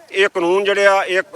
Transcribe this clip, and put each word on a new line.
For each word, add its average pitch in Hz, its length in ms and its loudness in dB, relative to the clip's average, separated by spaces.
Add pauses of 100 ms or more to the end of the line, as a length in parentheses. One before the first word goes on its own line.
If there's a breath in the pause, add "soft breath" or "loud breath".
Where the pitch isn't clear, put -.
(120)
ਇਹ 196 180 0
ਕਾਨੂੰਨ 185 340 -2
ਜਿਹੜੇ 202 220 0
ਆ, 196 180 4
ਇਹ 185 180 -2 (140)